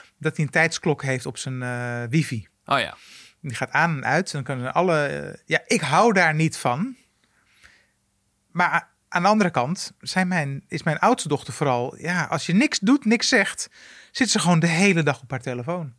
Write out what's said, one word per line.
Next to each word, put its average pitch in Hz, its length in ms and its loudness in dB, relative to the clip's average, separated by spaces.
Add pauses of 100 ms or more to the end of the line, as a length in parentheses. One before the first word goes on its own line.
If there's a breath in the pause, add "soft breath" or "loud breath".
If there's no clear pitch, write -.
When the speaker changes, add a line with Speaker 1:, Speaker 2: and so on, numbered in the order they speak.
(180 loud breath)
Speaker 1:
dat 151 180 -4
hij 160 80 0
een 139 60 -4
tijdsklok 160 520 0
heeft 131 240 -4
op 131 120 -10
zijn, 127 240 -8
eh, 123 480 -6
wifi. 135 380 -2 (180)
Speaker 2:
Oh 135 120 0
ja. 95 180 -4 (440 loud breath)
Speaker 1:
Die 135 160 -10
gaat - 160 -6
aan 160 240 2
en 127 80 -10
uit 147 220 0
en - 60 -12
dan 143 100 -6
kunnen 131 220 -6
ze 131 80 -6
alle, 165 340 2
eh, 143 280 -8 (100)
ja, - 220 -2
ik 233 140 0
hou 170 320 4
daar 170 220 4
niet 156 220 0
van. 175 400 -2 (1500 soft breath)
Maar 175 220 0
a-, 165 160 -2 (200)
aan 175 140 -2
de 185 60 4
andere 208 220 4
kant 143 500 -2
zijn 185 280 -2
mijn, 143 400 -4
is 160 140 -8
mijn 151 160 0
oudste 226 300 2
dochter 143 240 -2
vooral, 127 460 0
ja, 170 260 -4
als - 220 -4
je 165 80 -2
niks 269 240 2
doet, 262 260 2
niks 220 240 2
zegt, - 420 0 (400 loud breath)
zit 226 200 0
ze 220 80 2
gewoon 170 220 4
de 165 60 2
hele 170 360 4
dag 147 200 0
op - 80 -16
haar 127 120 -8
telefoon. 131 560 -6